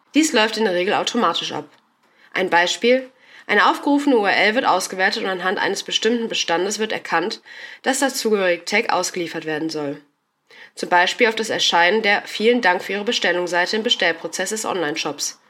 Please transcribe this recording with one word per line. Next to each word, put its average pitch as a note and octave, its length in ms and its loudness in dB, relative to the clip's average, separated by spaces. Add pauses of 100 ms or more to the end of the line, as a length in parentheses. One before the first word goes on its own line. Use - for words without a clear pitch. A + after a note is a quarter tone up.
(140)
Dies D#4 180 2
läuft G#3+ 240 2
in A3 80 0
der F#3+ 100 2
Regel F3+ 200 0
automatisch E3+ 580 0
ab. D3 160 -8 (640)
Ein F3+ 160 -2
Beispiel: A#3 580 2 (380)
Eine G#3 240 4
aufgerufene C#4+ 480 2
U G#3 80 2
R D#3 100 2
L G3 200 4
wird - 100 0
ausgewertet F#3 560 0
und G3 80 -4
anhand F#3 280 -2
eines F#3+ 240 -2
bestimmten A3+ 460 -2
Bestandes F3+ 500 -2
wird G#3+ 140 -4
erkannt, E3+ 480 -2 (420)
dass C4+ 180 0
das C4 160 0
zugehörige F#3+ 480 0
Tag - 280 0
ausgeliefert E3+ 540 -4
werden D#3 240 -4
soll. D3 300 -6 (720)
Zum - 140 -8
Beispiel F#3 400 2
auf A3+ 80 -2
das A3 120 -4
Erscheinen F3 540 2
der G3+ 240 2
"Vielen A#3 340 2
Dank F#3 220 2
für - 100 -8
Ihre G3+ 120 -6
Bestellung"- F3+ 420 0
Seite F3+ 300 0
im A3 60 -2
Bestellprozess F#3 680 -2
des G#3+ 140 -6
Online-Shops, D3+ 840 -4